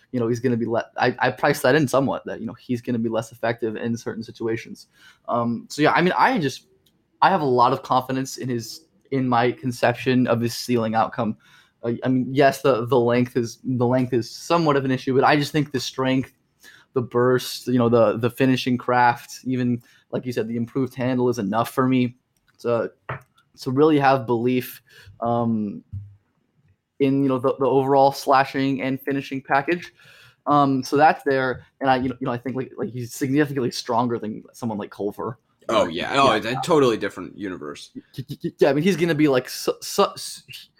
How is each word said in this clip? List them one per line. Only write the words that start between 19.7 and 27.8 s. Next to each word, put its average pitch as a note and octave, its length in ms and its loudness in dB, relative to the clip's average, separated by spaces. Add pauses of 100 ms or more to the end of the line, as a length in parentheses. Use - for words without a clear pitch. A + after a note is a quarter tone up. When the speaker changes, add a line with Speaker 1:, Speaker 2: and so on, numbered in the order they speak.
Speaker 1:
like A#2+ 140 -6
you B2 80 -6
said, A2+ 160 -4
the A#2 80 -6
improved B2+ 380 -4
handle B2 340 0
is A#2+ 100 0
enough A2 320 -2
for C3 160 0
me B2+ 300 0 (440)
to, A#2 300 -2 (680)
to C#3 100 -6
really D3 280 6
have C3+ 280 4
belief, B2 560 -2 (380)
um, A2+ 600 -2 (1160)
in, C#3 240 2
you C#3 60 0
know, C3 100 0
the, B2+ 200 0
the C#3 80 0
overall C3+ 440 4